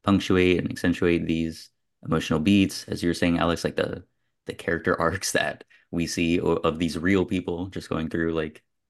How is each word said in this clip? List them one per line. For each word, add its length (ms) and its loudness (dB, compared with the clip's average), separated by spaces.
punctuate 560 4
and 100 -4
accentuate 560 0
these 440 -4
emotional 360 0
beats, 480 2
as 140 -6
you 80 2
were 40 0
saying, 240 2
Alex, 260 0
like, 120 -4
the, 280 -4
the 80 -10
character 460 -2
<laughs> 0 -
arcs 320 -2
that 320 -4
we 160 -2
see 340 0
o-, 180 2
of 200 0
these 200 -2
real 280 2
people 420 -4
just 220 -12
going 200 -4
through, 240 -2
like, 280 -6